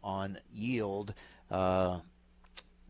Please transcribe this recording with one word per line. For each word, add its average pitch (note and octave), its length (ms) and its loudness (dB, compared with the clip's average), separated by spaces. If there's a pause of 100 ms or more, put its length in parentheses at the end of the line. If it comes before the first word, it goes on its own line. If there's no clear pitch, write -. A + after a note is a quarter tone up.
on G2 360 -4 (140)
yield. G#2 600 -2 (380)
Uh, F#2 480 4 (920)